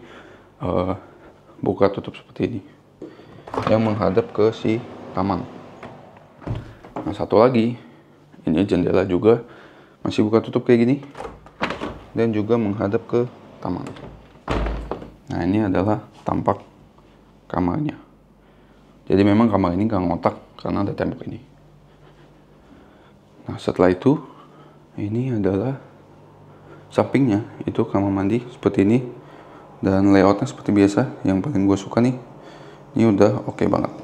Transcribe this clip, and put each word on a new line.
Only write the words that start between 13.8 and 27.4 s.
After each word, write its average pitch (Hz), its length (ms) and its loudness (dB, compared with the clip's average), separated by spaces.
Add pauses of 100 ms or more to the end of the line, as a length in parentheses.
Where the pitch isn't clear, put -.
Nah, 90 160 -4
ini 104 160 2
adalah 101 400 0 (240)
tampak - 320 0 (880)
kamarnya. 90 480 -2 (1120)
Jadi 95 160 4
memang 104 240 6
kamar 95 320 2
ini 107 80 2
nggak 98 160 0
ngotak 85 320 0 (240)
karena 95 240 -4
ada - 160 -4
tembok 87 320 -4
ini. - 80 -14 (2000)
Nah, - 160 -10
setelah 90 320 2
itu, 87 240 2 (800)
ini 117 400 -4
adalah 101 400 0 (1120)
sampingnya, 110 560 0 (160)